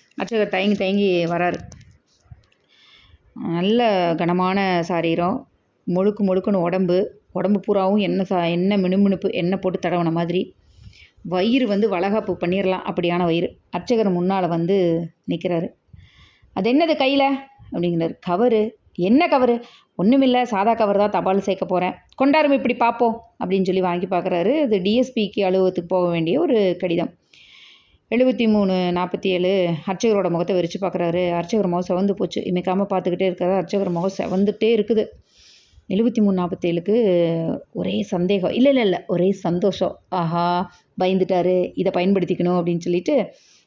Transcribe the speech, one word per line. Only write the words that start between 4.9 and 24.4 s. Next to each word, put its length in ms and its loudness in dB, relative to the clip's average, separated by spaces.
முழுக்கு 400 0
முழுக்குன்னு 300 0
உடம்பு, 640 0
உடம்பு 280 0
பூராவும் 380 0
எண்ணெய் 320 0
சா-, 220 0
எண்ணெய் 320 2
மினுமினுப்பு, 460 2
எண்ணெய் 320 -2
போட்டு 280 -2
தடவுன 220 0
மாதிரி. 440 -2
வயிறு 460 0
வந்து 220 2
வளகாப்பு 500 -2
பண்ணிடலாம் 520 -2
அப்படியான 320 0
வயிறு. 340 0
அர்ச்சகர் 520 0
முன்னால 260 0
வந்து 600 0
நிக்கிறாரு. 420 -4
"அது 200 0
என்னது 160 4
கையில?" 360 2
அப்படிங்கிறாரு. 440 -2
"கவரு." 500 0
"என்ன 260 4
கவரு?" 280 2
"ஒண்ணுமில்ல, 380 4
சாதா 320 0
கவர் 240 0
தான் 120 2
தபால் 300 0
சேர்க்க 260 -4
போறேன்." 280 -2
"கொண்டாரும் 360 2
இப்படி 240 0
பாப்போம்" 400 0
அப்படின்னு 240 0
சொல்லி 180 0
வாங்கி 240 -2
பார்க்கறாரு. 560 0